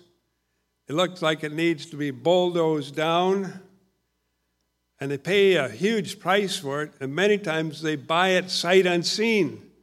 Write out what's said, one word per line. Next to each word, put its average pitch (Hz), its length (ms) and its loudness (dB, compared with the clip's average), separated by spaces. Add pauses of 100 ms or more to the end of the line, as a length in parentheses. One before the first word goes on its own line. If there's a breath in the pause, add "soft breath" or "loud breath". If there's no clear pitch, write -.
(880)
It 135 60 -10
looks 185 280 -2
like 156 220 0
it 151 80 -6
needs 160 360 -2
to 147 100 -16
be 143 140 -4
bulldozed 160 840 0
down. 180 640 0 (1400)
And 139 80 -6
they 143 80 -4
pay 190 380 4
a 135 140 0
huge 175 500 -2
price 190 380 0
for 143 260 -6
it, 147 160 -12
and 135 160 -6
many 202 220 4
times 160 440 -4
they 156 140 -2
buy 165 340 0
it 185 220 0
sight 185 340 4
unseen. 175 840 0 (120)